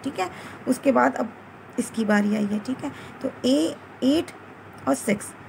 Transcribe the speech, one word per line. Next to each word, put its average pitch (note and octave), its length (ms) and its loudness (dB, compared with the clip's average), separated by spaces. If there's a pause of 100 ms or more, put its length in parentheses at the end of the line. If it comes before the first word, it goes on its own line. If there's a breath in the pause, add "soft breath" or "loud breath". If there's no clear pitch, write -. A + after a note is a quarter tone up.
ठीक C#4 160 -6
है, F4+ 100 -2 (380 loud breath)
उसके C4 240 2
बाद B3 220 6
अब A#3 180 -4 (460)
इसकी A3+ 260 -2
बारी G#3 320 4
आई G#3 100 0
है। G#3 120 -2
ठीक B3+ 200 -6
है, D4 140 -8 (300 loud breath)
तो C4 100 -4 (120)
ए, C#4+ 320 2 (260)
एट C#4+ 300 4 (560)
और C#4 60 4
सिक्स - 400 -2 (140)